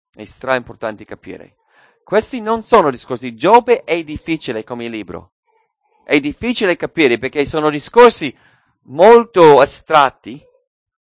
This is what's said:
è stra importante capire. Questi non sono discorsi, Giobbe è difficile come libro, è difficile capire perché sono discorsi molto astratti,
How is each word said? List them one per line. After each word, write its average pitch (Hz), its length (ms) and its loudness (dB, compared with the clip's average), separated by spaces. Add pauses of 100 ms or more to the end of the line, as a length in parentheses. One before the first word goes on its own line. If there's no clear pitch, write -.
(120)
è 107 140 -20
stra 131 280 -8
importante 110 520 -10
capire. - 500 -20 (480)
Questi 220 360 -4
non 220 220 -6
sono 180 280 2
discorsi, 123 440 -10
Giobbe 220 500 0
è 165 200 -6
difficile 147 580 -8
come 120 260 -12
libro, 87 440 -14 (720)
è 143 160 -2
difficile 185 560 -6
capire 139 420 -2
perché 131 280 -6
sono 151 240 -4
discorsi 165 680 0 (480)
molto 175 760 6
astratti, 139 840 -2 (720)